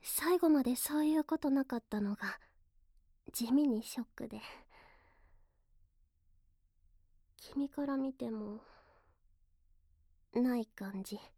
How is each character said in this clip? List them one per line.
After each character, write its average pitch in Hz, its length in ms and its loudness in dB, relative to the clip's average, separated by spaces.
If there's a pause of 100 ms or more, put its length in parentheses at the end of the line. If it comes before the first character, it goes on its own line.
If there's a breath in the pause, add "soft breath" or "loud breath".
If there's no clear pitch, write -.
最 339 360 2
後 339 120 6
ま 294 120 8
で 247 140 2
そ 302 240 -2
う 302 60 4
い 311 120 4
う 311 60 4
こ 320 140 0
と 294 120 0
な 269 160 4
か 254 120 -4
っ 226 40 -4
た 214 200 -4
の 202 140 0
が、 202 240 -8 (920 soft breath)
地 233 180 -2
味 294 160 6
に 226 140 2
シ - 200 -8
ョ - 20 -4
ッ - 120 -10
ク - 120 -10
で。 214 140 -10 (3000 loud breath)
君 277 320 -6
か 285 160 -6
ら 277 120 -2
見 269 160 -4
て 254 160 -8
も、 214 320 -8 (1700 soft breath)
な 247 240 2
い 226 100 -2
感 196 360 -10
じ 208 160 -12 (180)